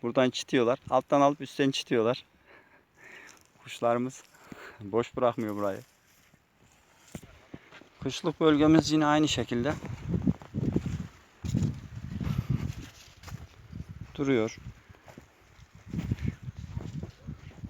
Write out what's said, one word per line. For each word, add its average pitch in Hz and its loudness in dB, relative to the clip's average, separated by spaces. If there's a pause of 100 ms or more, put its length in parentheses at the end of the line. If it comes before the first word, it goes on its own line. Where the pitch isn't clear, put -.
Buradan 123 4
çitiyorlar. 123 2 (100)
Alttan 131 4
alıp 143 4
üstten 135 0
çitiyorlar. 120 0 (1400)
Kuşlarımız 120 0 (560)
boş 107 0
bırakmıyor 117 0
burayı. 101 -4 (2250)
Kışlık 147 -4
bölgemiz 156 6
yine 156 2
aynı 151 4
şekilde 120 -2 (4000)
duruyor. 131 2 (3250)